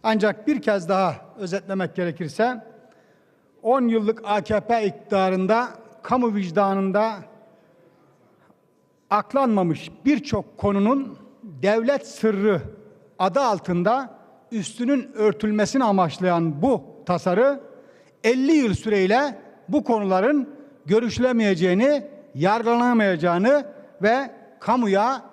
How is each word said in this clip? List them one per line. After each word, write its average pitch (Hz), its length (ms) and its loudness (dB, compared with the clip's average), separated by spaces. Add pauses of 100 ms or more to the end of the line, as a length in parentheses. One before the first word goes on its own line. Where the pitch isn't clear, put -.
Ancak 214 440 0
bir 294 160 0
kez 196 260 -2
daha 185 280 0 (220)
özetlemek 190 580 -6
gerekirse, 185 680 -4 (960)
on 247 260 2
yıllık 226 360 0
A 208 160 0
K 208 200 0
P 220 260 0
iktidarında 190 840 0 (340)
kamu 240 320 0
vicdanında 196 800 0 (2000)
aklanmamış 208 800 0 (140)
birçok 233 540 -2
konunun 208 600 0 (240)
devlet 220 640 -2
sırrı 202 540 0 (580)
adı 185 220 0
altında 208 760 -2 (340)
üstünün 240 640 -4
örtülmesini 214 680 0
amaçlayan 175 760 0
bu 240 200 0 (240)
tasarı, 190 540 0 (640)
elli 262 280 2
yıl 247 220 4
süreyle 220 640 0 (300)
bu 233 160 0
konuların 220 680 0 (320)
görüşülemeyeceğini, 220 1200 2 (280)
yargılanamayacağını 214 1300 2 (360)
ve 240 280 0 (300)
kamuya 226 640 0 (100)